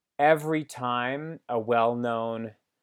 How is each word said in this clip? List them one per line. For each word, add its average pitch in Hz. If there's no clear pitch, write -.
every 156
time 131
a 120
well-known 113